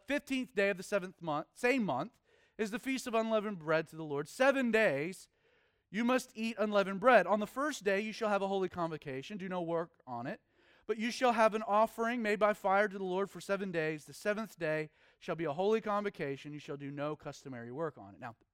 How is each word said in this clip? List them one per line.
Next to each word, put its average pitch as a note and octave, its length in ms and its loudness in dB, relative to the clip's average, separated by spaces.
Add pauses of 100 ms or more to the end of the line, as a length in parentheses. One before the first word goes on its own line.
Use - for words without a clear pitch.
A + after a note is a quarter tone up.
fifteenth C4 480 -4
day G3 160 4
of G3+ 60 0
the F3+ 80 -14
seventh F#3 380 -4
month, D#3 320 -2
same B3 320 2
month, C#3+ 260 -2 (460)
is G3+ 140 -2
the G3 80 -6
Feast C4 280 -4
of A3+ 60 -4
Unleavened A3 440 0
Bread D#3+ 300 0
to - 80 -18
the D#3+ 80 -8
Lord. D3 240 -4
Seven C4 420 2
days F#3 600 2 (600)
you G#3 140 -2
must B3+ 320 2
eat A3+ 240 -4
unleavened G3 400 2
bread. G#3+ 260 8
On G3+ 140 2
the G#3 80 -2
first C4+ 380 -4
day G3 160 2
you A3 100 -6
shall G#3+ 160 -4
have G3+ 140 2
a G3 80 -2
holy G3 180 0
convocation. D#3+ 720 -6
Do F#3 100 -8
no F3+ 140 -4
work E3 300 -2 (140)
on A#2+ 220 -8
it. G#3 140 -10 (460)
But A3 100 -2
you A3+ 120 -2
shall A#3+ 220 2
have A3 240 6
an A3 80 -2
offering A3+ 580 2
made G#3 160 2
by G#3 140 4
fire G3+ 380 2
to F#3+ 80 -10
the G3 80 -6
Lord F#3 240 -2
for F3 100 -16
seven G3 320 -4
days. D#3 320 -2
The C#3+ 100 -20
seventh G#3 460 -4
day D#3 300 0 (300)
shall E3+ 160 -4
be E3 100 -4
a C#3+ 80 -2
holy G3+ 260 2
convocation. F#3 720 -4
You D3 80 -12
shall D3 160 -10
do C#3+ 160 -10
no D3 240 -6
customary B2 560 -12
work D3+ 260 -6
on G2 160 -18
it." - 60 -20
Now, A#2+ 160 -12 (180)